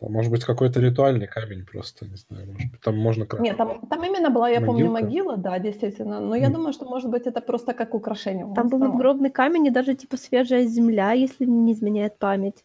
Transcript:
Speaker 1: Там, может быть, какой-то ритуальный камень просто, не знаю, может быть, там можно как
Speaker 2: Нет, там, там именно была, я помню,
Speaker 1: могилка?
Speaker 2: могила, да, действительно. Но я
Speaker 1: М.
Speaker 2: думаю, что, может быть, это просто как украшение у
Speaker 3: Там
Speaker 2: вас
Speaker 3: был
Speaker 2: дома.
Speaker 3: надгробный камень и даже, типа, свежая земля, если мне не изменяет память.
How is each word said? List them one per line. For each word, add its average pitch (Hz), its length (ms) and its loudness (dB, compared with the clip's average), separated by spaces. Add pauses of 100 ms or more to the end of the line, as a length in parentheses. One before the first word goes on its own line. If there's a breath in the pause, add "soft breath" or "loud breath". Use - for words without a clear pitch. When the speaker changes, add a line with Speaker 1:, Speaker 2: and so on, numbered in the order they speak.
Speaker 1:
Там, 110 120 -8
может 113 200 0
быть, 117 120 2
какой-то 123 360 2
ритуальный 127 460 4
камень 104 380 -10
просто, - 420 -14
не 95 100 -16
знаю, 98 360 -16
может 123 180 -8
быть, - 100 -18
там 107 160 -2
можно 110 300 0
как - 160 -6
Speaker 2:
Нет, 220 140 -2
там, 226 320 -4
там 320 160 -4
именно 359 260 0
была, 240 200 2
я 240 100 2
помню, 233 300 2
Speaker 1:
могилка? - 20 0
Speaker 2:
могила, 240 440 -2
да, 185 220 -4
действительно. 208 640 -6
Но 208 160 -2
я 269 120 4
Speaker 1:
М. - 40 4
Speaker 2:
думаю, 320 200 -4
что, 277 120 -14
может 254 260 -6
быть, 240 160 -2
это 233 140 -4
просто 233 340 -4
как 226 200 -6
украшение 202 500 -6
у 202 100 -10
Speaker 3:
Там 240 100 2
Speaker 2:
вас 247 40 0
Speaker 3:
был 262 100 0
Speaker 2:
дома. 269 100 2
Speaker 3:
надгробный 269 420 2
камень 294 360 2
и 269 40 4
даже, 254 240 0
типа, - 220 -8
свежая 247 500 2
земля, 226 460 2
если 254 340 0
мне 233 160 4
не 226 100 6
изменяет 214 460 -2
память. 196 460 -2